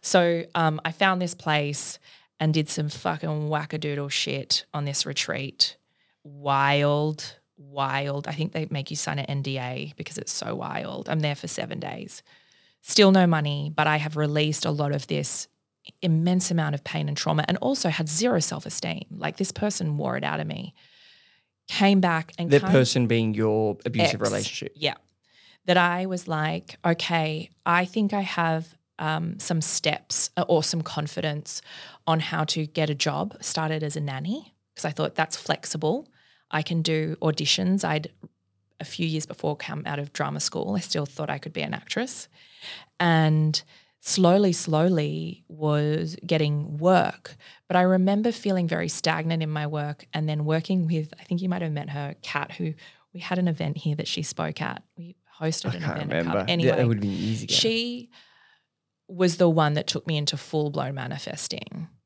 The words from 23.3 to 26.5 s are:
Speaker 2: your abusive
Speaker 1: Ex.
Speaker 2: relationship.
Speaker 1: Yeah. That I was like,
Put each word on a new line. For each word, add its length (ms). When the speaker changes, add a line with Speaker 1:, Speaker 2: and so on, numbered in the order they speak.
Speaker 2:
your 520
abusive 360
Speaker 1:
Ex. 80
Speaker 2:
relationship. 460
Speaker 1:
Yeah. 200
That 120
I 280
was 220
like, 580